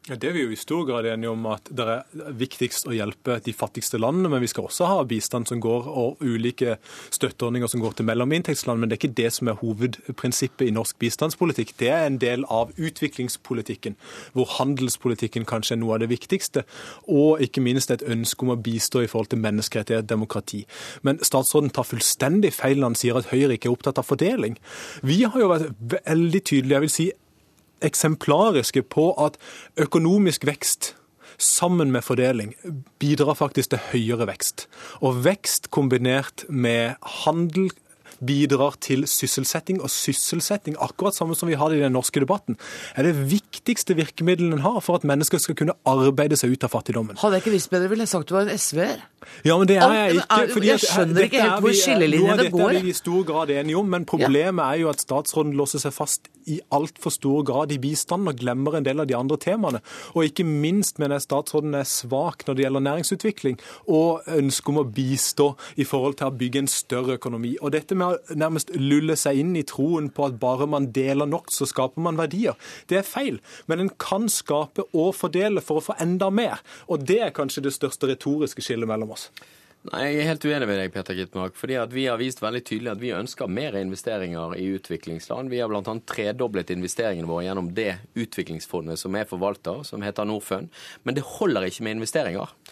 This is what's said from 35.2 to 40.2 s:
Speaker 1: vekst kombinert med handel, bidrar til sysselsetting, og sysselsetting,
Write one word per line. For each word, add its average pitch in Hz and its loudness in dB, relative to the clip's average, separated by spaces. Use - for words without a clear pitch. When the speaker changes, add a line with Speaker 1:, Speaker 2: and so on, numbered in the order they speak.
Speaker 1:
vekst - 0
kombinert 127 0
med 120 0
handel, 170 2
bidrar 139 2
til 135 0
sysselsetting, 156 -2
og - -6
sysselsetting, - -2